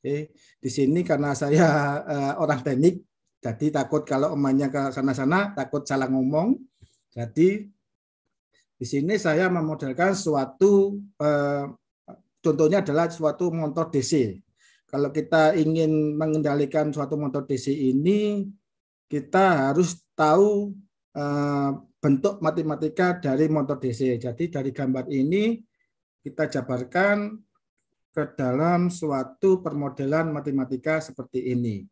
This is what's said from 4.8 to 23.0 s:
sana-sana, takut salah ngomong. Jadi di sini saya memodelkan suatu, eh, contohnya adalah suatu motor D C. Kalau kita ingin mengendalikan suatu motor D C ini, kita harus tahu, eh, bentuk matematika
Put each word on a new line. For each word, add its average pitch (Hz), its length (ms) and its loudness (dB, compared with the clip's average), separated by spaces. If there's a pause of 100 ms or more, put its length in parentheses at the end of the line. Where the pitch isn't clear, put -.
sana-sana, 139 560 0
takut 139 320 -6
salah 135 240 -2
ngomong. 143 480 0 (560)
Jadi 170 560 0 (1120)
di 123 80 -10
sini 165 320 -2
saya 180 320 2
memodelkan 156 640 -2
suatu, 196 800 2 (240)
eh, 143 480 0 (720)
contohnya 160 400 4
adalah 165 320 0
suatu 160 400 -2
motor 156 400 -4
D 139 80 2
C. 127 400 0 (480)
Kalau 139 240 -2
kita 156 400 2
ingin 156 640 2
mengendalikan 151 800 0
suatu 147 240 -4
motor 139 240 -4
D 131 160 -4
C 139 320 0
ini, 202 560 0 (560)
kita 147 640 2
harus 165 320 0 (160)
tahu, 202 560 4 (400)
eh, 143 580 -2 (300)
bentuk 147 400 2
matematika 160 800 0